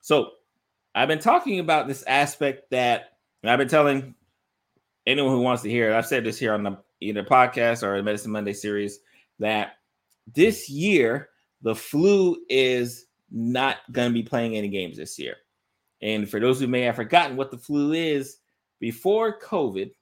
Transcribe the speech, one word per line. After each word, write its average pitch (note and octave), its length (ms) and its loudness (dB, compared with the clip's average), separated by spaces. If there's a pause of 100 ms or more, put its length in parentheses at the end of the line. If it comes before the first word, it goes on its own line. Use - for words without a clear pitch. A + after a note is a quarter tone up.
So D3+ 300 2 (640)
I've C3 140 2
been D#3 120 0
talking C4 400 2
about D#3 280 0
this C#3 160 -8
aspect C#3+ 680 -2
that, A#2+ 420 0 (280)
and A2 80 -2
I've B2 100 4
been C3 100 2
telling C#3 440 2 (960)
anyone C3+ 240 2
who B2 100 2
wants B2 220 0
to G#2+ 60 -6
hear A#2 200 2
it, A2 60 2
I've A#2 100 2
said B2 200 -2
this A2 120 -4
here A2 160 -2
on G#2 100 -2
the, G2 140 -6 (220)
either G#2 240 -6
podcast A#2+ 580 2
or G2 140 -2
the G2 80 -2
Medicine G#2 280 -4
Monday G#2 200 -4
series, G#2 480 -6 (400)
that G#2+ 380 -2 (580)
this G3+ 340 2
year, C#3+ 600 0 (340)
the A2+ 120 0
flu F#3 600 2 (120)
is B2+ 560 0 (240)
not B2 480 -2 (140)
gonna B2 220 0
be A#2 100 0
playing A#2 340 -4
any G#2 100 -4
games F#2+ 300 -6
this - 200 -14
year. C2 200 -10 (640)
And G#2 280 -2
for G#2+ 100 -4
those B2+ 200 2
who C3 80 -2
may B2 140 0
have A#2 160 0
forgotten C3+ 400 2
what C3+ 140 -6
the B2 60 -16
flu D3 360 -2
is, D3+ 440 -2 (420)
before G#3 600 -2
covid A2+ 520 -4 (100)